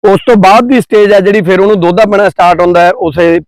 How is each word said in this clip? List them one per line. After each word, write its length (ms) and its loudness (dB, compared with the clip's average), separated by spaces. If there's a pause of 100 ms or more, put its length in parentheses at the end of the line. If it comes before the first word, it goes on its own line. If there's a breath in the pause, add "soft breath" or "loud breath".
ਉਸ 220 2
ਤੋਂ 100 2
ਬਾਅਦ 320 2
ਦੀ 120 0
ਸਟੇਜ 320 0
ਆ 80 2
ਜਿਹੜੀ, 200 -2
ਫਿਰ 200 -2
ਉਹਨੂੰ 200 0
ਦੋਧਾ 240 0
ਪੈਣਾ 240 -2
ਸਟਾਰਟ 320 0
ਹੁੰਦਾ 200 2
ਹੈ 100 2
ਉਸੇ 580 -2